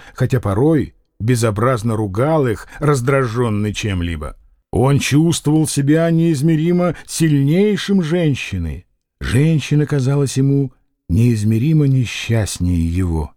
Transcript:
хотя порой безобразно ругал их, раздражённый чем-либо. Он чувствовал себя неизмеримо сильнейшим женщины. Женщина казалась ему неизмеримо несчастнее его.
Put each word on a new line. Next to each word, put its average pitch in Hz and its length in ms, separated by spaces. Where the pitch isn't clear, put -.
хотя 127 280
порой 131 540
безобразно 113 760
ругал 120 500
их, 110 220
раздражённый 120 960
чем-либо. 85 640
Он 131 260
чувствовал 156 680
себя 156 420
неизмеримо 165 880
сильнейшим 170 960
женщины. 131 800
Женщина 147 640
казалась 139 500
ему 139 380
неизмеримо 117 800
несчастнее 104 960
его. 85 520